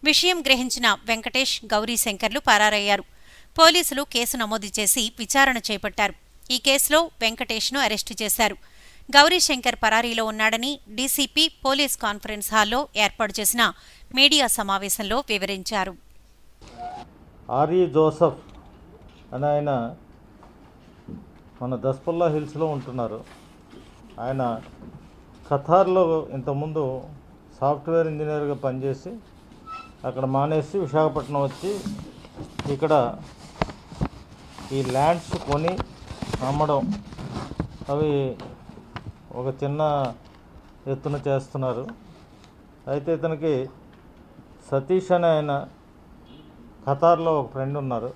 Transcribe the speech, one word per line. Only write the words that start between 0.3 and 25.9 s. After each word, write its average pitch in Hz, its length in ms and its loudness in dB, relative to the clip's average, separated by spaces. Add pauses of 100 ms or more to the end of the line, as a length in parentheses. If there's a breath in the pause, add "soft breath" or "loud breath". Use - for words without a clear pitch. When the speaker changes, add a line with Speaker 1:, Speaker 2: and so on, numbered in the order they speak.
Speaker 1:
గ్రహించిన 247 560 2 (100)
వెంకటేష్, 233 580 -2
గౌరీశంకర్లు 220 720 0
పరారయ్యారు. 208 640 4 (560 soft breath)
పోలీసులు 320 440 6
కేసు 240 340 -4
నమోదు 214 280 -4 (140)
చేసి 214 400 0
విచారణ 262 380 2
చేపట్టారు. 208 560 -2 (380)
ఈ 254 60 -2
కేసులో 285 520 2 (120)
వెంకటేష్ను 226 580 -2
అరెస్టు 220 440 -2
చేశారు. 208 320 0 (640 soft breath)
గౌరీశంకర్ 285 580 4
పరారీలో 226 500 2
ఉన్నాడని 220 540 0 (160)
డీసీపీ 277 520 0
పోలీస్ 269 500 0
కాన్ఫరెన్స్ 208 560 -6
హాల్లో 220 340 2 (100)
ఏర్పాటు 208 420 0
చేసిన 214 340 2 (420 soft breath)
మీడియా 277 320 6
సమావేశంలో 196 800 -2
వివరించారు. 190 680 -4 (1600)
Speaker 2:
ఆర్ఈ 156 360 2
జోసెఫ్ 151 720 2 (720)
అనే 135 140 -2
ఆయన 147 480 -2 (1700)
మన 127 140 -4
దస్పల్లా 135 520 -2
హిల్స్లో 151 380 -2
ఉంటున్నారు. 123 580 -6 (960)
ఆయన 123 400 -2 (880)
ఖతార్లో 165 840 4